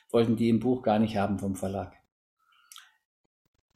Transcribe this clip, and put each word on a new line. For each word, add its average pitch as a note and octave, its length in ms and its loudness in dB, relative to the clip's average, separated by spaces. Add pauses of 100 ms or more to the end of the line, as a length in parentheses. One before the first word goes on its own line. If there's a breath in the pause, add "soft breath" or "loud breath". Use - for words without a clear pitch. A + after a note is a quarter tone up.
(100)
wollten A#2 260 2
die A#2 140 2
im A2+ 100 4
Buch B2 220 0
gar G#2+ 180 2
nicht A2 160 0
haben G2 240 0
vom F#2+ 160 -4
Verlag. F#2+ 380 -6 (1800 soft breath)